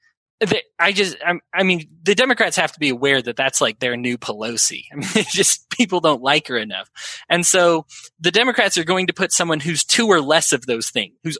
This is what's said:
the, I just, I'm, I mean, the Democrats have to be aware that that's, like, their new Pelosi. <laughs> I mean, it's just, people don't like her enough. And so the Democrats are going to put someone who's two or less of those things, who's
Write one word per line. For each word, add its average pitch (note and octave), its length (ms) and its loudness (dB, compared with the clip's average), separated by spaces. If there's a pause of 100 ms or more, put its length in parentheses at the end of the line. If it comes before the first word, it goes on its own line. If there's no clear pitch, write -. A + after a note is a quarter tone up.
(400)
the, G#3 220 0 (160)
I F#3 140 2
just, F#3+ 320 0
I'm, F3 160 -2 (120)
I F#3 120 0
mean, F3 240 0 (140)
the G3 120 2
Democrats A3+ 420 2
have D#3+ 160 0
to - 60 -18
be D3 120 0
aware C3+ 300 2
that A#2 160 -6
that's, C3+ 240 0
like, A2+ 200 0
their B2 160 -2
new B2 200 -4
Pelosi. A2 720 -6
<laughs> - 40 -20
I - 40 -16
mean, D3 180 -6
it's - 200 0
just, - 360 0
people F#3 300 0
don't D3+ 220 2
like D3 260 0
her B2+ 80 -4
enough. G#2 340 -6 (380)
And F3 160 2
so E3+ 420 4 (340)
the E3+ 100 0
Democrats A3 480 2
are E3+ 60 -2
going F#3 240 0
to E3 40 0
put F#3+ 200 -4
someone E3 280 0
who's D#3 240 -2
two - 220 0
or F#3 140 6
less D3 320 2
of B2 140 0
those A2+ 240 -2
things, G2+ 240 -4 (100)
who's D#3+ 160 -6